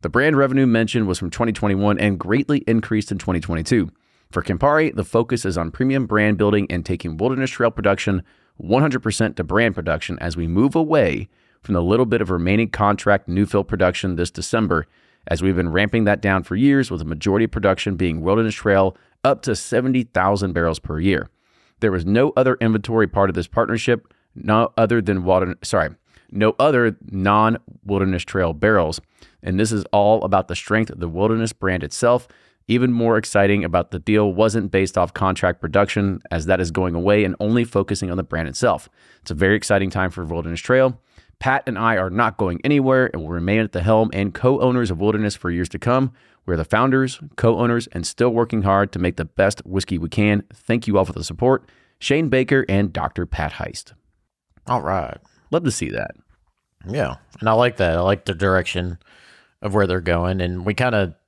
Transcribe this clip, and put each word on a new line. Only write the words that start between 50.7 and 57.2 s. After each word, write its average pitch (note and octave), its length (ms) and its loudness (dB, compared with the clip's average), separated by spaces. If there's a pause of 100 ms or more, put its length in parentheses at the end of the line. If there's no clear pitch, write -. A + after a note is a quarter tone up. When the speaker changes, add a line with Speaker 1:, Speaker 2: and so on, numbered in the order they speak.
Speaker 1:
you G2+ 120 2
all F#2 60 4
for E2+ 80 -10
the D#2+ 100 -10
support. A#2+ 440 -2 (300)
Shane D3+ 320 0
Baker C3 400 2
and G2 240 0
Doctor E2+ 320 -4
Pat - 280 -6
Heist. - 400 -12 (720)
Speaker 2:
All A#2+ 140 -2
right. D#2+ 360 -4 (320)
Speaker 1:
Love E3+ 140 0
to C3 80 0
see D2 180 -6
that. G#1+ 220 -6 (760)
Speaker 2:
Yeah. F#2+ 280 -4 (240)